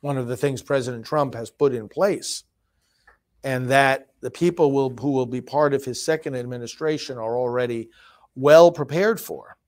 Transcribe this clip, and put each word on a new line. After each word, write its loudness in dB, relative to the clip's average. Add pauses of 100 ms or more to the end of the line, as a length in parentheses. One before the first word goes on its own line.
One -4
of -4
the -6
things -2
President -4
Trump -2
has -10
put 0
in -8
place, -4 (1000)
and -4
that 2 (120)
the -8
people 2
will, 0
who -6
will 0
be -6
part 0
of -2
his -8
second -2
administration -6
are -4
already -4 (460)
well 8
prepared -2
for -14 (120)